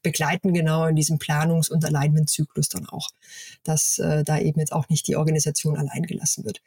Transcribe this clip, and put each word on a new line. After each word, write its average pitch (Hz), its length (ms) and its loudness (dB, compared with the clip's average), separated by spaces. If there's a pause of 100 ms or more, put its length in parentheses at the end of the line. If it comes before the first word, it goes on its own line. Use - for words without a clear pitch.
begleiten 165 500 0
genau 160 360 2
in 160 80 4
diesem 156 240 2
Planungs- 160 500 2
und 160 160 2
Alignment-Zyklus 151 840 0
dann 175 200 -8
auch, 160 200 -8 (540)
dass, - 360 0
äh, 151 240 2
da 151 160 0
eben 156 200 0
jetzt 151 120 0
auch 156 180 -2
nicht - 180 0
die 151 80 0
Organisation 151 600 0
allein 147 240 -4
gelassen - 420 -4
wird. 104 240 -10